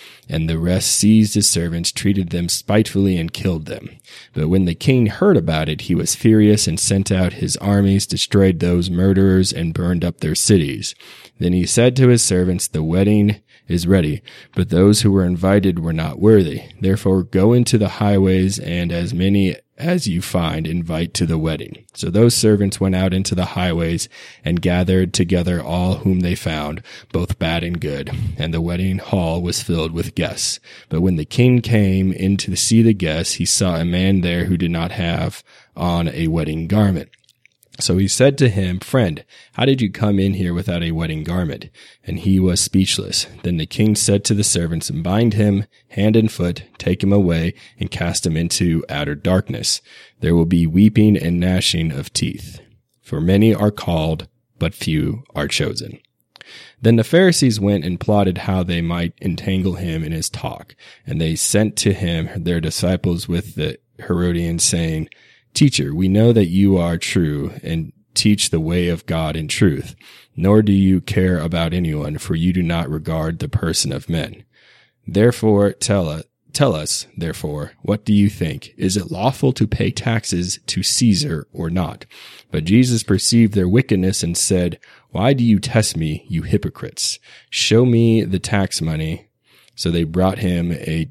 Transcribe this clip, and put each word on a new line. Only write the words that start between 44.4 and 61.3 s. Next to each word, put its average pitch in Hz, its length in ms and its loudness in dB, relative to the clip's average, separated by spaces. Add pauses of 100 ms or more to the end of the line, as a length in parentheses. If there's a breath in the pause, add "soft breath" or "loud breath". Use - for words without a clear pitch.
servants, 82 480 -4
"Bind 101 440 0
him 104 320 2 (220 soft breath)
hand 107 280 0
and 110 160 2
foot, 87 300 -6 (160)
take - 240 -2
him 98 100 2
away, 87 400 2 (260 loud breath)
and - 120 -6
cast 85 340 -4
him 82 100 0
into 82 540 0
outer 101 260 -6
darkness. - 680 -2 (400 loud breath)
There 85 120 2
will 82 120 4
be 85 200 2
weeping 104 520 4
and 87 200 -2
gnashing 87 540 -2
of 67 220 -10
teeth. - 460 -8 (420)
For - 180 -8
many 101 340 4
are 101 160 2
called, 80 560 -4 (320)
but - 160 -4
few 78 500 -4 (100)
are 73 120 -4
chosen." - 520 -6 (800 loud breath)
Then 113 160 4
the 110 80 4
Pharisees 165 560 2
went 98 240 2
and 87 160 -4
plotted 98 380 0
how 92 240 -2
they 85 180 -2
might 85 400 -4
entangle 92 540 -2
him 80 280 -6
in 78 100 -6
his 82 180 -6
talk. - 440 -12 (320 loud breath)
And - 140 -4
they 80 160 -2